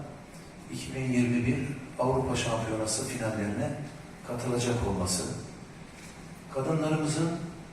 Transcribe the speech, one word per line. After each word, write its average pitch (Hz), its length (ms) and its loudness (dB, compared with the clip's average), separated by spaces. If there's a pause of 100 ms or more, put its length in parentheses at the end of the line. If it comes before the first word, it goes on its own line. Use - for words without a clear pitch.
(720)
iki - 220 -6
bin 131 180 0
yirmi 120 340 6
bir 143 120 6 (400)
Avrupa 131 380 4
Şampiyonası 113 720 0
finallerine 107 640 0 (560)
katılacak 120 500 2 (120)
olması, 92 340 2 (1300)
kadınlarımızın 156 760 4 (420)